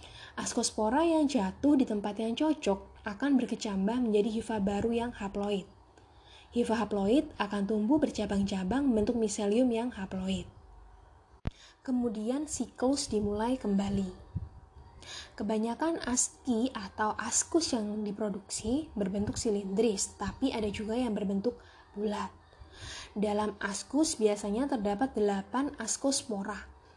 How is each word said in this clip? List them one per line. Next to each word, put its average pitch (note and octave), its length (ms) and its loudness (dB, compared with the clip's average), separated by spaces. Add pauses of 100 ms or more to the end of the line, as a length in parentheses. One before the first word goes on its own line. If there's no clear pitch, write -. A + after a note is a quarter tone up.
(380)
Askospora A3+ 640 0
yang D#4+ 240 4
jatuh C4 560 4
di - 80 2
tempat G#3 320 -2
yang A3+ 160 -2
cocok D4+ 720 0
akan B3+ 320 2
berkecambah G#3+ 560 0
menjadi A3 400 4
hifa A3 240 -2
baru G#3 320 0
yang A#3 240 0
haploid. G3+ 480 -2 (880)
Hifa A3+ 240 2
haploid G#3 480 2 (160)
akan G3+ 240 -2
tumbuh G#3+ 320 2
bercabang-cabang G3+ 880 0
membentuk A#3 320 4
miselium A3 560 2
yang A#3 160 -2
haploid. F#3+ 560 -4 (1400)
Kemudian B3 640 -2
siklus C4+ 640 -2
dimulai G#3+ 480 0
kembali. G3 560 0 (1200)
Kebanyakan A#3 720 0
aski B3 640 0
atau G#3+ 480 -2
askus - 560 0
yang G#3 320 -2
diproduksi G#3+ 880 -4
berbentuk G3+ 480 -2
silindris, G3+ 800 0
tapi A3+ 320 -2
ada G#3+ 160 -2
juga G#3+ 240 -4
yang A#3 240 0
berbentuk G3+ 400 0 (400)
bulat. G#3 320 -2 (880)
Dalam G#3 400 0
askus C4 640 0
biasanya G#3 480 2
terdapat G#3 480 0
delapan G#3 640 0
askospora, G#3+ 960 -4 (200)